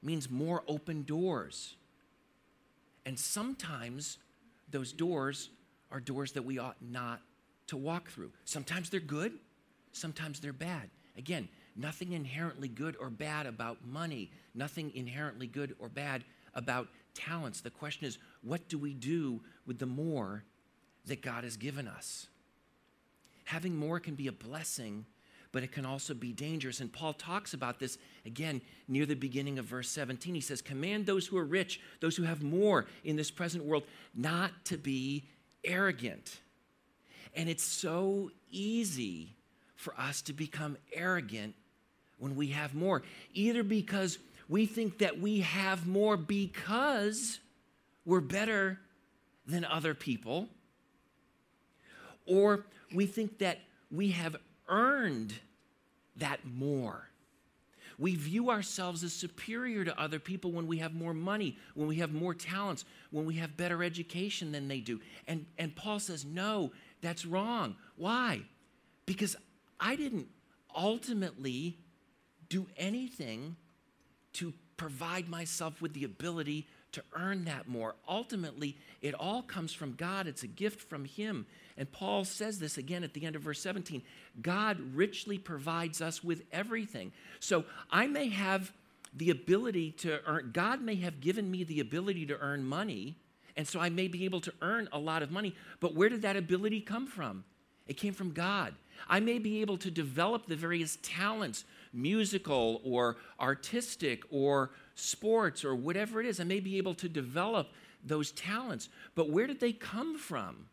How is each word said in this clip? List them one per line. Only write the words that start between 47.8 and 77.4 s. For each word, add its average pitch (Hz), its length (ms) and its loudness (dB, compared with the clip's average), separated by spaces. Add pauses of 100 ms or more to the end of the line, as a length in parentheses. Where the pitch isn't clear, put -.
we're 180 160 8
better 190 600 2 (640)
than 170 180 2
other 156 300 2
people, 135 540 -2 (1800)
or 202 400 8 (300)
we 196 120 6
think 214 320 0
that 180 220 2 (300)
we 190 200 4
have 165 260 0 (320)
earned 190 680 4 (840)
that 143 280 -2
more. 127 640 -2 (880)
We 180 160 4
view 175 360 2
ourselves 185 520 0
as 175 100 -2
superior 220 720 -2
to 170 160 0
other 156 180 0
people 180 340 -2
when 170 140 0
we 160 120 2
have 160 160 -2
more 165 200 0
money, 185 420 0 (180)
when 151 140 0
we 156 80 2
have 165 160 2
more 165 220 2
talents, 175 500 -2 (260)
when 151 160 0
we 160 80 0
have 160 220 -2
better 170 260 2
education 175 720 -2
than 143 160 -2
they 135 120 -2
do. 110 200 -2 (260)
And, 160 200 -2 (120)
and 160 160 -2
Paul 208 240 -2
says, 170 260 -4
"No, 185 480 0 (280)
that's 170 260 -4
wrong." 190 500 0 (200)
Why? 214 460 2 (640)
Because 190 300 0 (440)
I 233 160 2
didn't 247 320 -2 (460)
ultimately 175 1040 0 (680)
do 190 180 0 (100)
anything 170 800 -4 (800)
to 170 180 -4 (240)
provide 165 520 -4
myself 165 540 -4
with 160 100 -2
the 143 120 -4
ability 151 640 -4 (260)
to - 100 -10 (120)
earn 185 320 -2